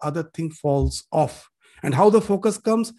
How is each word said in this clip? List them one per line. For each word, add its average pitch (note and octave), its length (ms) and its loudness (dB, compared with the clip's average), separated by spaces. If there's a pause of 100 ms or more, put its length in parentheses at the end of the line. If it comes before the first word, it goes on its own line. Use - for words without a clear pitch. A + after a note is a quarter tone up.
other D3+ 200 -4
thing D#3+ 260 -8
falls C#3 640 -2
off. - 360 -2 (360)
And D3 100 -2
how F#3 160 6
the G#3+ 120 4
focus G3+ 360 -2
comes? A3+ 420 -2